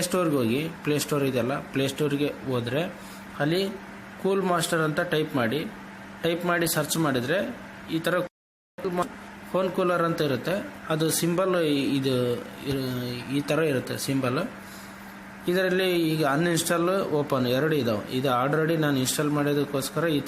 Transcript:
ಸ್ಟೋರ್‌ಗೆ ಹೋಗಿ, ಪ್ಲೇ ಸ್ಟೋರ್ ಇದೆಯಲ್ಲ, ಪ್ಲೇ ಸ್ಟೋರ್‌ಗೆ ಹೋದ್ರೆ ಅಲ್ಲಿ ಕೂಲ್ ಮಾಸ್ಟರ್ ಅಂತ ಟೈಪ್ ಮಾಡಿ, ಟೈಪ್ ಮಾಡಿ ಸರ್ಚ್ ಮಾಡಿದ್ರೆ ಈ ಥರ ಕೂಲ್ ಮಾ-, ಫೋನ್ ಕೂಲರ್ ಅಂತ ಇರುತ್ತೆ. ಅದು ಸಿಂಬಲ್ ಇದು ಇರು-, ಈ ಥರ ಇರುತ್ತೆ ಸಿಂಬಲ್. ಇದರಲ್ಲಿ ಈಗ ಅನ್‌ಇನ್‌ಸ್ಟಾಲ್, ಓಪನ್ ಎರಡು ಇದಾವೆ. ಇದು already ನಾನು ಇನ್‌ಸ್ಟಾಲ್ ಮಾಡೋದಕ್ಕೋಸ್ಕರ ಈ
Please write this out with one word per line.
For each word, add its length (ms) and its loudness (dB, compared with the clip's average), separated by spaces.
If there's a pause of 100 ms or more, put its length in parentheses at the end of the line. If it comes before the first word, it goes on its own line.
ಸ್ಟೋರ್‌ಗೆ 320 2
ಹೋಗಿ, 220 2 (220)
ಪ್ಲೇ 220 2
ಸ್ಟೋರ್ 240 2
ಇದೆಯಲ್ಲ, 260 0 (180)
ಪ್ಲೇ 200 2
ಸ್ಟೋರ್‌ಗೆ 360 0 (200)
ಹೋದ್ರೆ 320 0 (640)
ಅಲ್ಲಿ 180 2 (600)
ಕೂಲ್ 200 2 (100)
ಮಾಸ್ಟರ್ 360 2
ಅಂತ 120 0 (140)
ಟೈಪ್ 280 0
ಮಾಡಿ, 180 0 (640)
ಟೈಪ್ 260 0
ಮಾಡಿ 160 2 (100)
ಸರ್ಚ್ 280 0
ಮಾಡಿದ್ರೆ 320 2 (600)
ಈ 100 -2
ಥರ 80 2 (640)
ಕೂಲ್ 180 -4
ಮಾ-, 160 -2 (380)
ಫೋನ್ 260 2
ಕೂಲರ್ 320 4
ಅಂತ 200 0
ಇರುತ್ತೆ. 260 0 (380)
ಅದು 140 2 (140)
ಸಿಂಬಲ್ 340 2 (440)
ಇದು 140 2 (580)
ಇರು-, 120 -2 (540)
ಈ 120 2
ಥರ 120 2 (120)
ಇರುತ್ತೆ 220 -2 (120)
ಸಿಂಬಲ್. 340 0 (1120)
ಇದರಲ್ಲಿ 380 4 (220)
ಈಗ 120 2 (120)
ಅನ್‌ಇನ್‌ಸ್ಟಾಲ್, 560 2 (300)
ಓಪನ್ 260 2 (120)
ಎರಡು 240 2
ಇದಾವೆ. 220 0 (140)
ಇದು 100 2 (120)
already 440 2
ನಾನು 200 4
ಇನ್‌ಸ್ಟಾಲ್ 340 0
ಮಾಡೋದಕ್ಕೋಸ್ಕರ 640 0 (140)
ಈ 100 2